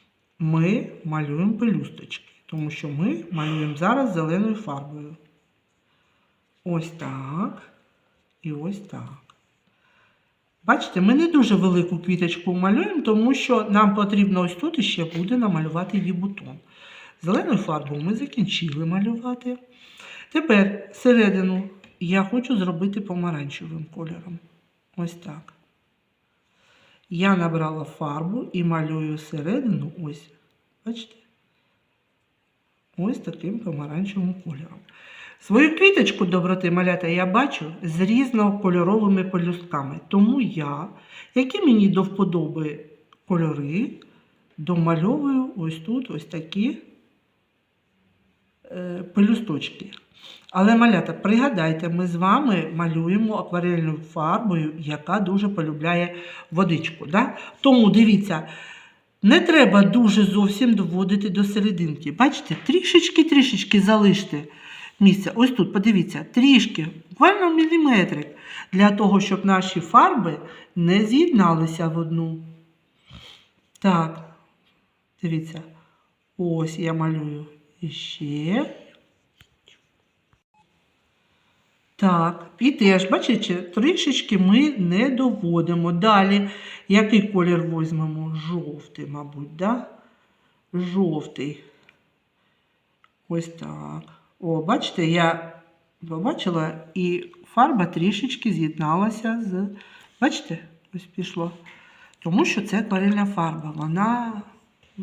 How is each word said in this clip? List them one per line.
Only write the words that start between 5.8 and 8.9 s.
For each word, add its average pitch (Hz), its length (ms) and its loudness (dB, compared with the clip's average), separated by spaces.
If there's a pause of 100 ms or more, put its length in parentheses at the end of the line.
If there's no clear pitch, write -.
Ось 165 260 -4
так 135 800 -10 (720)
і 156 100 -10
ось 170 260 -8
так. 123 300 -16 (1600)